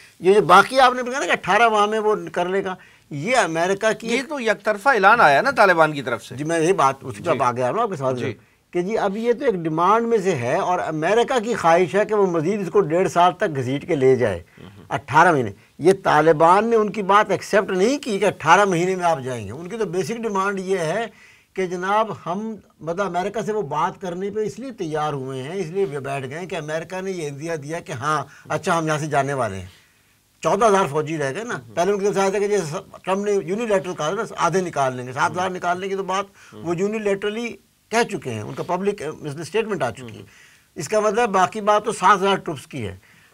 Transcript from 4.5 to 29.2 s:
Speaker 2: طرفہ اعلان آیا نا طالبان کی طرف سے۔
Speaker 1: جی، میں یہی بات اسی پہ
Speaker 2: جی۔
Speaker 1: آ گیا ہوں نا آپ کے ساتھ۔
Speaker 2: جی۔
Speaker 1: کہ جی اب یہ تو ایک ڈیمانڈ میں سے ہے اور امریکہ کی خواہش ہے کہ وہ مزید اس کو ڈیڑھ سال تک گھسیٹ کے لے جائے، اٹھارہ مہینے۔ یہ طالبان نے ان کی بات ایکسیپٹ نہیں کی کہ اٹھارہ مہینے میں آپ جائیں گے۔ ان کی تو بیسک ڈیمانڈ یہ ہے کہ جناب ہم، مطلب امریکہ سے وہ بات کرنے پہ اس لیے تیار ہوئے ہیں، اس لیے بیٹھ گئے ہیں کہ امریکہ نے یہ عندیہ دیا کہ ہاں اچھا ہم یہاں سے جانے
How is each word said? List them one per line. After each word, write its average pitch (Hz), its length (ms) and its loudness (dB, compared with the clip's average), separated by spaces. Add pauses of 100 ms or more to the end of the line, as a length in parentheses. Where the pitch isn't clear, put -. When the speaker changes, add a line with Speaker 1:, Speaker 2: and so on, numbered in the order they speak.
Speaker 2:
طرفہ 214 260 0
اعلان 220 320 6
آیا 147 200 6
نا 269 100 0
طالبان 175 420 6
کی 143 80 -6
طرف 117 240 -4
سے۔ 113 100 -14
Speaker 1:
جی، 139 80 -8
میں 160 160 -2
یہی 165 140 4
بات 135 280 2
اسی 107 220 -10
پہ 170 80 0
Speaker 2:
جی۔ 127 80 0
Speaker 1:
آ 123 120 2
گیا 123 180 0
ہوں 151 60 -2
نا 220 60 -2
آپ 240 80 -2
کے 190 60 -8
ساتھ۔ 131 200 -2
Speaker 2:
جی۔ 113 180 -6 (380)
Speaker 1:
کہ 180 100 -2
جی 196 160 -2
اب 190 200 -2
یہ 233 160 0
تو 277 120 -6
ایک 226 80 2
ڈیمانڈ 175 540 2
میں 233 100 2
سے 185 180 0
ہے 123 200 -2
اور 180 240 0
امریکہ 208 600 0
کی 220 140 -2
خواہش 170 420 4
ہے 208 100 2
کہ 214 100 -4
وہ 196 120 4
مزید 175 340 0
اس 175 100 -6
کو 208 100 4
ڈیڑھ 170 280 2
سال 175 280 4
تک 170 180 -2
گھسیٹ 135 320 -4
کے 165 80 0
لے 131 200 6
جائے، 101 280 0 (460)
اٹھارہ 156 420 4
مہینے۔ 123 200 0 (280)
یہ 165 120 4 (120)
طالبان 160 640 6
نے 233 80 2
ان 214 160 2
کی 214 100 -6
بات 196 300 4
ایکسیپٹ 190 400 0
نہیں 214 260 2
کی 208 220 -4
کہ 208 60 0
اٹھارہ 180 400 4
مہینے 185 300 0
میں 175 100 -2
آپ 165 140 0
جائیں 123 280 -8
گے۔ 101 40 -12
ان 170 180 -12
کی 226 80 -10
تو 220 80 -4
بیسک 180 320 -4
ڈیمانڈ 202 420 -2
یہ 190 180 -2
ہے 180 300 -2 (460)
کہ 190 120 -4
جناب 190 460 -2 (140)
ہم، 208 300 -6 (240)
مطلب 175 380 -4
امریکہ 202 240 -4
سے 196 100 -4
وہ 214 100 -2
بات 156 400 -4
کرنے 185 280 -6
پہ 208 100 -6
اس 208 200 -6
لیے 269 120 -10
تیار 151 420 -4
ہوئے 131 300 -8
ہیں، 151 100 -10
اس 190 140 -6
لیے 190 180 -2
بیٹھ 139 440 -6
گئے 156 100 -10
ہیں 185 60 -10
کہ 185 100 -8
امریکہ 165 460 -6
نے 190 100 -6
یہ 160 180 -6
عندیہ 156 260 -8
دیا 151 240 -8
کہ 170 120 -12
ہاں 143 320 -2 (260)
اچھا 165 280 0
ہم 160 100 -2
یہاں 151 120 0
سے 156 80 -6
جانے 139 260 0